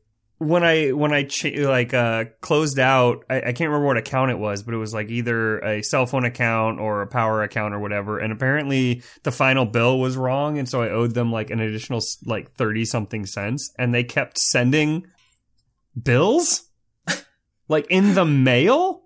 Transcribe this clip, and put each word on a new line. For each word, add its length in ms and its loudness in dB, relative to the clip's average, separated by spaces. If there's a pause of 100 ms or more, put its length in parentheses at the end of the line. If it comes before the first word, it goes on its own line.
(380)
when 260 2
I, 260 2
when 220 0
I 100 2
cha-, 480 -4
like, 240 0
uh, 300 0 (160)
closed 400 0
out, 500 4
I, 80 0
I 140 -2
can't 180 -2
remember 160 0
what 100 2
account 360 0
it 80 -4
was, 240 -4
but 100 -6
it 40 -4
was, 140 -6
like, 160 -6
either 520 -2
a 220 -2
cell 220 0
phone 200 -2
account 560 -2
or 220 -2
a 40 -6
power 380 0
account 300 -4
or 40 -6
whatever. 400 -4
And 140 -4
apparently 680 0 (200)
the 100 -2
final 320 2
bill 360 2
was 160 -2
wrong. 420 -2
And 100 -4
so 140 -2
I 80 -2
owed 240 0
them, 180 0
like, 180 -4
an 100 -2
additional 380 -4
s-, 280 -6
like, 300 -6
thirty 280 0
something 400 -4
cents. 540 -6
And 160 0
they 100 2
kept 320 -4
sending 680 2 (960)
bills, 600 2 (440)
<laughs> 60 -4 (560)
like, 220 2
in 240 4
the 100 4
mail. 800 4